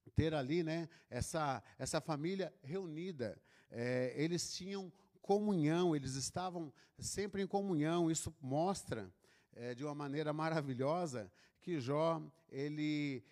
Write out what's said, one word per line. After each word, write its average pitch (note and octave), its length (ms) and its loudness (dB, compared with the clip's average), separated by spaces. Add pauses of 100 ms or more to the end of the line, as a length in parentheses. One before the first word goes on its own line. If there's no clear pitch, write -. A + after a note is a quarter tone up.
(160)
ter D#3 180 4
ali, D3+ 300 2
né, D#3+ 260 -2 (200)
essa, C3 520 -2 (160)
essa D3 240 -2
família E3 520 -2 (100)
reunida. D#3 760 -6 (300)
É, B2 460 0
eles D#3+ 400 0
tinham F#3+ 360 -6 (300)
comunhão, F3+ 720 4
eles C3+ 200 -2
estavam F3 580 -4 (240)
sempre G3 440 -2
em F#3+ 60 2
comunhão. E3+ 600 4
Isso D#3+ 320 0
mostra, C3+ 720 0 (400)
é, A#2+ 220 -8
de B2 80 -8
uma D3 100 -4
maneira D3 380 -2
maravilhosa D3 1000 0 (300)
que F3 180 -2
Jó, D#3 420 2 (280)
ele D3 840 -2